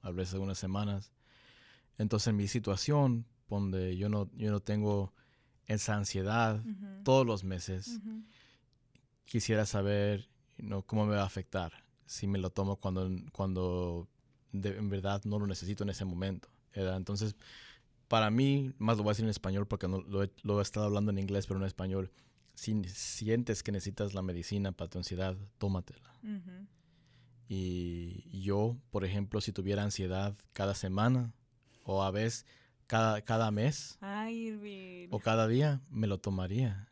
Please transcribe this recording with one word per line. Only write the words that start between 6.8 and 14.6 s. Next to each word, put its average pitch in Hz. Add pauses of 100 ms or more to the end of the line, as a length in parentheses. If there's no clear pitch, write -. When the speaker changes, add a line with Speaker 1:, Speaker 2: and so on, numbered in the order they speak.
Speaker 1:
todos 131
los 104
meses, 95
Speaker 2:
Ujú. 220 (1000)
Speaker 1:
quisiera 110
saber, 101 (300)
you 113
know, 101
cómo 107
me 104
va 101
a 98
afectar 92 (340)
si -
me 98
lo 92
tomo 98
cuando, 92 (240)
cuando 90 (420)
de, 98